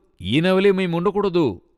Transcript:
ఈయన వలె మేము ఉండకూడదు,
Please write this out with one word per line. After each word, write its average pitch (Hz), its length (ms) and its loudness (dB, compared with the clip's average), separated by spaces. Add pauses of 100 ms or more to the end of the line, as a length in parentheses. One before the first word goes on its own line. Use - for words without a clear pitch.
(220)
ఈయన 147 300 0
వలె 190 200 4
మేము 185 260 0
ఉండకూడదు, 175 640 -2 (160)